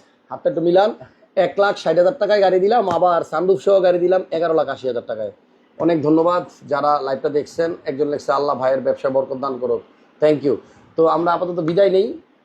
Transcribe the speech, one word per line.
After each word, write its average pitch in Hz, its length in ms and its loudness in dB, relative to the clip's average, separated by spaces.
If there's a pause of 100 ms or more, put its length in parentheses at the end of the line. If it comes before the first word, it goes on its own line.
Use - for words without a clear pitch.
(300)
হাতটা 131 200 -6
একটু 156 120 -2
মিলান। 185 320 2 (420)
এক 180 240 0
লাখ 202 180 0
ষাট 160 200 -2
হাজার 180 220 4
টাকায় 208 220 2
গাড়ি 185 180 4
দিলাম, 208 300 2
আবার 170 320 2
সানরুফ 185 400 -2
সহ 196 180 2
গাড়ি 180 200 2
দিলাম 180 220 2 (100)
এগারো 165 220 -2
লাখ 151 140 0
আশি 131 200 -8
হাজার 120 200 -4
টাকায়। 107 240 -8 (480)
অনেক 160 240 0
ধন্যবাদ 165 420 2 (220)
যারা 143 340 0
লাইভটা 135 280 -4
দেখছেন। 165 440 -4 (120)
একজন 147 220 -4
লেখছে, 143 240 -4
"আল্লাহ 139 280 -2
ভাইয়ের 131 220 0
ব্যবসা 135 280 -2
বরকত 135 280 -2
দান 131 200 -6
করুক।" 120 240 -2 (400)
Thank 147 240 2
you। 127 100 2 (400)
তো 160 120 4
আমরা 160 240 0
আপাতত 175 280 -4
বিদায় 175 300 2
নেই, 220 300 0 (260)